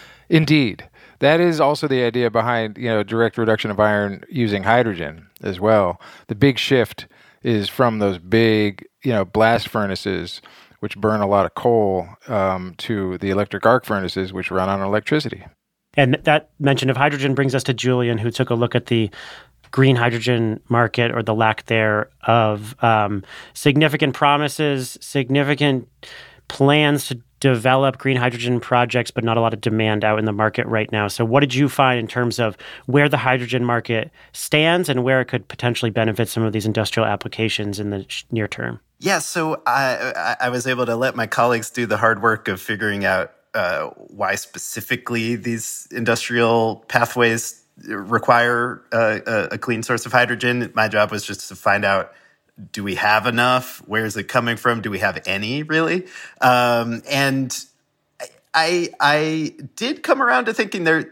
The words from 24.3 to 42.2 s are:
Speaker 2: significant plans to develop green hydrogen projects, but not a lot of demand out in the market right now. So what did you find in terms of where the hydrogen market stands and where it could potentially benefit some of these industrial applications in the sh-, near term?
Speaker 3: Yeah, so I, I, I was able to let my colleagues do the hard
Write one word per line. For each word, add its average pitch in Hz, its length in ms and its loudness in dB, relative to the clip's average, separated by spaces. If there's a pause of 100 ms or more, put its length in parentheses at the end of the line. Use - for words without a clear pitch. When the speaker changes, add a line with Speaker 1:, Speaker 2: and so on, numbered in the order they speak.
Speaker 2:
significant 139 880 0 (580)
plans 147 600 2
to 123 120 -8 (200)
develop 131 580 2
green 135 180 0
hydrogen 123 440 0
projects, 120 500 0
but 120 120 -4
not 113 140 0
a 117 40 4
lot 113 140 2
of 104 60 -12
demand 107 440 0
out 107 140 2
in 107 60 0
the 107 80 0
market 107 340 0
right 110 240 -2
now. 107 180 0
So 117 160 -2
what 117 160 4
did 139 140 0
you 139 140 2
find 127 300 2
in 110 100 -6
terms 120 300 -2
of 110 180 -2 (300)
where 143 220 4
the 143 80 2
hydrogen 123 480 0
market 117 460 -2 (220)
stands 165 560 2
and 127 160 0
where 131 160 2
it 123 60 -2
could - 200 -6
potentially 120 440 -2
benefit 110 380 0
some 113 140 -4
of 110 100 0
these 104 140 -4
industrial 110 400 0
applications 104 720 -4
in 104 120 -6
the 98 180 -6
sh-, - 220 -12
near 110 180 -4
term? 120 320 -10 (180)
Speaker 3:
Yeah, 185 220 -2
so 156 460 -4
I, 123 760 -2
I, 123 60 0
I - 20 -2
was 123 180 -4
able 127 200 -2
to 117 100 -2
let 123 180 -2
my 113 140 -4
colleagues 120 420 0
do 120 160 -4
the 104 100 -2
hard 107 260 2